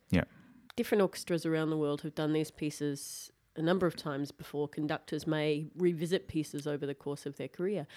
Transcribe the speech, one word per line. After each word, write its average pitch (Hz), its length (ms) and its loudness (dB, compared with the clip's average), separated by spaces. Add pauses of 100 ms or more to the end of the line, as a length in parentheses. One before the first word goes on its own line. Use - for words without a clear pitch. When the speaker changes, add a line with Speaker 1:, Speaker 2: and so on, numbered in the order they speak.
(100)
Speaker 1:
Yeah. 85 140 4 (520)
Speaker 2:
Different 226 260 4
orchestras 180 420 0
around 160 260 2
the 156 60 2
world 147 260 2
have 151 120 -6
done 156 180 2
these 156 180 2
pieces - 800 -4 (240)
a - 80 -4
number 180 240 4
of 160 100 2
times 143 360 -4
before. 147 340 -4
Conductors 151 600 -4
may 151 400 2 (100)
revisit 175 500 2
pieces 151 400 -4
over 143 200 -2
the 139 80 -2
course - 320 -6
of 143 100 -8
their 135 120 -6
career. 180 380 -2 (100)